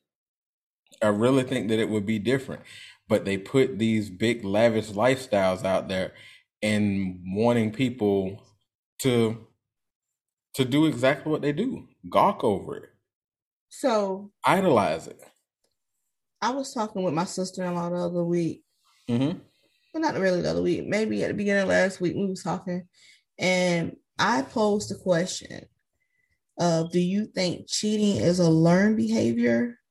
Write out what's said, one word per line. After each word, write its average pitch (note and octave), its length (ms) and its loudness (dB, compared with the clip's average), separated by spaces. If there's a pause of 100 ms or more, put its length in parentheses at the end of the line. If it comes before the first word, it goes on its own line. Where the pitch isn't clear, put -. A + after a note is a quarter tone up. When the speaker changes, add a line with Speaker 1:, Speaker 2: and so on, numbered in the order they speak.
(1040)
Speaker 1:
I A2 60 4
really B2 360 4
think B2+ 240 -2
that A2 100 2
it G#2+ 100 0
would G#2 180 -2
be A2 120 0
different. A2+ 420 -2 (480)
But G#2+ 160 2
they G2 140 0
put G2 400 0
these A2 320 0
big A2+ 340 -2
lavish G#2+ 460 2
lifestyles G2+ 720 0
out F#2+ 240 -2
there F#2+ 240 -4 (500)
and G2 640 0
wanting A2 460 0
people G2+ 680 0 (580)
to, A2+ 460 0 (1080)
to C3+ 100 0
do C#3+ 220 2
exactly C3 440 0
what C#3 120 -2
they C#3+ 100 0
do. G3+ 340 -6 (240)
Gawk E3+ 340 4
over F#2 320 -2
it. - 120 -18 (800)
Speaker 2:
So G3+ 640 -2 (140)
Speaker 1:
Idolize B2+ 640 2
it. - 140 -20 (1200)
Speaker 2:
I A3 100 0
was C4+ 220 -4
talking G#3+ 300 -4
with F3 120 -2
my E3 100 0
sister-in-law F3+ 680 -6
the F3 60 -4
other F3 280 -2
week. E3+ 380 -2 (460)
Speaker 1:
Mm-hmm. C3 300 0 (540)
Speaker 2:
Well, D#4+ 100 -6
not D4+ 160 -2
really F3+ 240 2
the D3+ 80 -2
other E3+ 120 -2
week. F3 240 -2
Maybe G#3 380 -2
at - 40 -2
the - 60 -4
beginning G3+ 300 0
of F#3 40 0
last F#3 320 0
week F3 160 -2
we G3+ 100 -2
was F#3 160 -6
talking. F3+ 440 -6 (520)
And F3+ 580 0 (220)
I A#3 240 2
posed G#3 480 0
the G3 40 -8
question - 720 -2 (920)
of, E3+ 320 0
do F3+ 100 2
you F#3+ 260 0
think - 420 -4
cheating G#3+ 480 0
is E3 220 2
a F3 100 4
learned F3 480 6
behavior? A#3 840 0 (120)